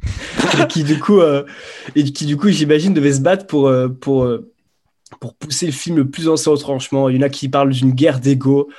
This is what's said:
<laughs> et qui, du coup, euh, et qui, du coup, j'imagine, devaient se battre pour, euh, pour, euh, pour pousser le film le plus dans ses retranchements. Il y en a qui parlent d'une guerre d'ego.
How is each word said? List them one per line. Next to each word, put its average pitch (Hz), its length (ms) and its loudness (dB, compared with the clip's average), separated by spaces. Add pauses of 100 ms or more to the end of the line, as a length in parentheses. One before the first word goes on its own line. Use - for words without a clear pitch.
<laughs> - 580 -4
et 320 80 2
qui, 160 160 -2
du 147 160 0
coup, 208 200 4
euh, 143 240 2 (520)
et 147 80 4
qui, 139 220 -4
du 147 100 -2
coup, 202 140 0
j'imagine, 151 460 2
devaient 143 180 2
se 135 80 -2
battre 190 240 0
pour, 139 220 2
euh, 127 220 2
pour, 131 340 -2
euh, 117 280 -4 (680)
pour - 160 -16
pousser 151 320 -6
le 151 40 -4
film 165 260 -4
le 135 120 2
plus 165 160 -8
dans 160 100 2
ses 156 140 -2
retranchements. 135 600 0
Il 131 80 0
y - 20 2
en - 20 2
a 139 80 2
qui 135 180 -10
parlent 139 220 2
d'une 131 220 2
guerre 135 280 2
d'ego. 139 600 0